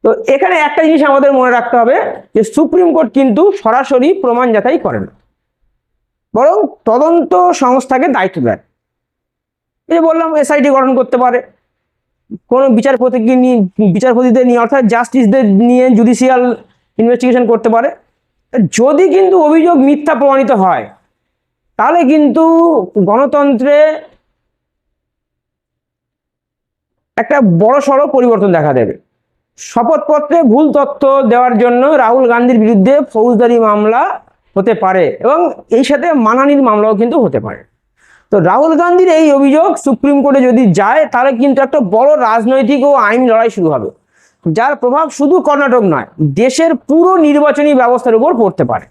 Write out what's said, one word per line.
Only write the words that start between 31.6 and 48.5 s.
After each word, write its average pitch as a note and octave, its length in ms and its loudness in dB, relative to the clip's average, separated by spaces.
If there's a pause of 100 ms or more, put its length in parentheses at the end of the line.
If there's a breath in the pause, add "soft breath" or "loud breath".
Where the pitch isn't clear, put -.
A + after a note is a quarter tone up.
জন্য A#3+ 200 0 (200)
রাহুল B3 280 0
গান্ধীর A#3+ 320 2
বিরুদ্ধে A3 300 2 (180)
ফৌজদারি A#3+ 460 0 (100)
মামলা G#3+ 340 0 (540)
হতে G3 180 0 (100)
পারে F#3 220 0 (200)
এবং D4 140 0 (380)
এই C4+ 120 2
সাথে C#4+ 180 -2 (180)
মানহানির C4+ 420 2
মামলাও G#3+ 340 0
কিন্তু A#3+ 220 -2
হতে C3+ 220 -2
পারে। D#2+ 160 -14 (720 soft breath)
তো G#3+ 40 0 (140)
রাহুল C#4+ 320 0
গান্ধীর F4+ 280 2 (100)
এই D#4+ 80 4 (100)
অভিযোগ C#4+ 320 2 (160)
সুপ্রিম C#4 380 0
কোর্টে C#4 240 2
যদি B3 160 2 (160)
যায় A3+ 220 0 (120)
তাহলে B3+ 180 0 (100)
কিন্তু C4+ 240 0
একটা C#4 140 -2 (160)
বড় B3+ 140 2 (180)
রাজনৈতিক A#3+ 600 0
ও - 20 2 (160)
আইন A#3 220 0
লড়াই A3+ 260 2
শুরু E3+ 180 -2
হবে, G#2+ 160 -6 (560)
যার A3+ 360 -2
প্রভাব C#4 240 -2 (120)
শুধু D4 180 0 (120)
কর্ণাটক C#4 360 0 (100)
নয়, B2 140 -6 (340)
দেশের C#4+ 300 0 (180)
পুরো E4+ 220 2 (160)
নির্বাচনী D4 440 0 (100)
ব্যবস্থার A#3+ 380 0
উপর D4 120 0 (100)
পড়তে F#3 300 -2